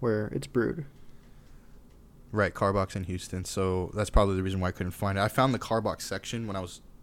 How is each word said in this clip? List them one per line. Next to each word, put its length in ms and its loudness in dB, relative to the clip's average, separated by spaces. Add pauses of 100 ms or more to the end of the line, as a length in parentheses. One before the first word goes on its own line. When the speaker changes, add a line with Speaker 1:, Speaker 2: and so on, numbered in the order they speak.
Speaker 1:
where 280 0
it's 180 -4
brewed. 380 0 (1500)
Speaker 2:
Right, 240 2
Karbach's 420 2
in 80 -4
Houston, 400 -6
so 500 0
that's 140 0
probably 280 6
the 60 0
reason 180 -2
why 80 2
I 40 -2
couldn't 200 -4
find 260 -2
it. 20 4
I 80 4
found 240 4
the 60 0
Karbach 420 -2
section 460 -6
when 100 -4
I 40 -4
was, 200 -10 (220)